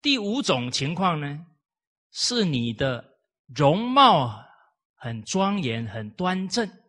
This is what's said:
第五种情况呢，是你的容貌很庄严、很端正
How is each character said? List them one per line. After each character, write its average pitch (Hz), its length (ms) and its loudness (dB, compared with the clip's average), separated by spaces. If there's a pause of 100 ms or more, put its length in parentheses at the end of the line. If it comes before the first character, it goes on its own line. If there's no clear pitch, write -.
第 277 160 2
五 214 240 -2
种 123 280 0
情 143 240 -4
况 175 240 0
呢， 147 280 -8 (640)
是 233 340 -2
你 117 300 0
的 127 320 -4 (480)
容 160 360 4
貌 170 520 4 (520)
很 113 300 -10
庄 190 360 -2
严、 113 260 -4
很 107 260 -10
端 185 360 -4
正 214 200 -4 (200)